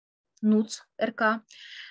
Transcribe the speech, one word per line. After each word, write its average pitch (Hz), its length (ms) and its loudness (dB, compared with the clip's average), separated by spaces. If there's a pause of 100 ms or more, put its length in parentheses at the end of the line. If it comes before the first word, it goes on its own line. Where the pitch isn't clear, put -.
(420)
нуц 214 400 2 (180)
Р 220 140 -2
К. 220 300 0 (480)